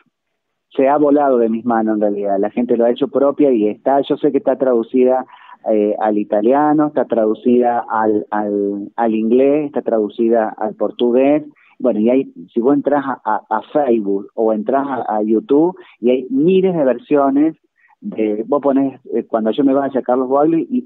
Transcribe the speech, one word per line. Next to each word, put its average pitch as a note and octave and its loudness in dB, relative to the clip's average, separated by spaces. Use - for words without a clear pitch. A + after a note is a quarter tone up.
se C3+ 2
ha C#3+ 2
volado C#3+ 4
de A#2 2
mis A2+ -4
manos A2+ 0
en G#2 0
realidad, G2+ -2
la G#2 -2
gente A#2+ -2
lo A2+ 2
ha A#2+ 4
hecho A#2+ -2
propia C#3 2
y G#2+ 2
está, C3+ 0
yo C3+ -4
sé D3 0
que C3+ -2
está C3 0
traducida, B2+ 0
eh, G#2 2
al G#2+ 0
italiano, C#3 2
está C3 -2
traducida A#2+ 0
al, A2 0
al, G2+ -4
al A2+ 0
inglés, C3 2
está C3+ -6
traducida A2+ -2
al G#2+ -6
portugués, B2 0
bueno, A2+ 0
y A2+ 2
hay, C3 2
si A#2 -2
vos C3 2
entrás C#3 0
a, C3 -8
a, G#2+ -2
a A2 -2
Facebook A2 -2
o A2 0
entrás B2 -2
a, B2+ -4
a G#2+ -2
YouTube, C#3 0
y A#2+ 0
hay C3 -2
miles F3+ 2
de D3+ 0
versiones C#3 0
de, G#2+ -4
vos C#3 0
ponés, C3+ 0
eh, A2+ -2
Cuando A2 -2
yo C3+ -2
me C3+ 4
vaya, C3+ -2
Carlos B2+ -2
Bogli, D3+ 0
y, B2 -2